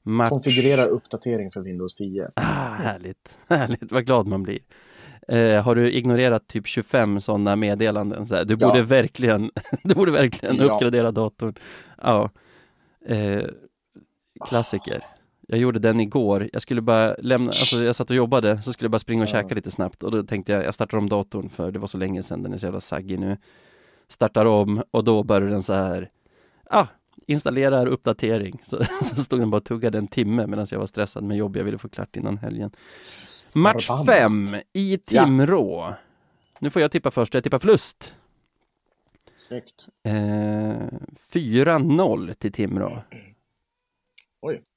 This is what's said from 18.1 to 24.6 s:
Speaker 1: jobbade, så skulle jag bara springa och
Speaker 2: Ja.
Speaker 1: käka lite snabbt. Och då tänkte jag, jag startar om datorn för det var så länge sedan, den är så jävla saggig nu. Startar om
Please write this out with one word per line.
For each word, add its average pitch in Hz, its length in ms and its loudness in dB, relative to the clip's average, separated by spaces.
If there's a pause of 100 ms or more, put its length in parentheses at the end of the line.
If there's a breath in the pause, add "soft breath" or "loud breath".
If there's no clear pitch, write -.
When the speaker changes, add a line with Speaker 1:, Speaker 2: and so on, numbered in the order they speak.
Speaker 1:
jobbade, 117 460 2
så 120 120 -8
skulle 120 120 -6
jag 110 60 0
bara 110 80 0
springa 113 240 -2
och 104 60 0
Speaker 2:
Ja. - 20 -4
Speaker 1:
käka 104 240 -2
lite 98 160 -6
snabbt. - 320 -6
Och 98 80 -4
då 107 120 -2
tänkte 101 280 -6
jag, 98 140 0
jag 95 80 -4
startar 110 240 -4
om 104 120 -2
datorn 101 400 -4
för 90 220 -8
det 101 80 -8
var 101 80 -8
så 95 100 -10
länge 92 260 -4
sedan, 87 200 -8
den 98 100 -8
är 95 40 -8
så 98 80 -8
jävla 95 160 -6
saggig 95 380 -8
nu. 98 180 -4 (720 soft breath)
Startar 110 380 2
om 104 460 4